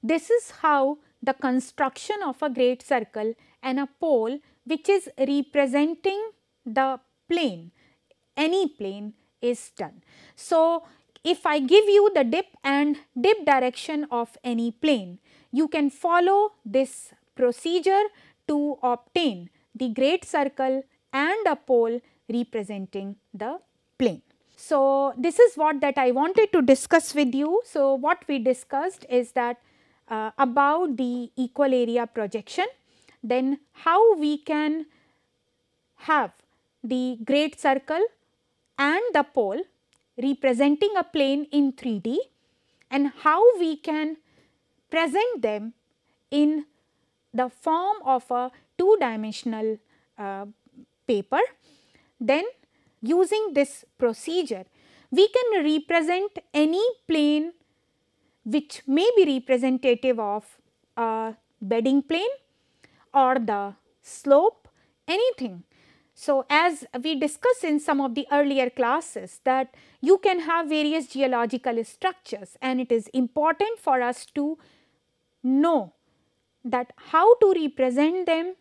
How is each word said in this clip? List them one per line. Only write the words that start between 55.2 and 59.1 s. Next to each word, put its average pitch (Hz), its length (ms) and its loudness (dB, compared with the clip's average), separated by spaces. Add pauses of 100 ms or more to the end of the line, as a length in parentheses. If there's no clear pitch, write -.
can 453 340 0
represent 330 760 -2 (160)
any 320 300 2 (220)
plane 302 460 0 (880)
which 285 440 -6
may 311 280 2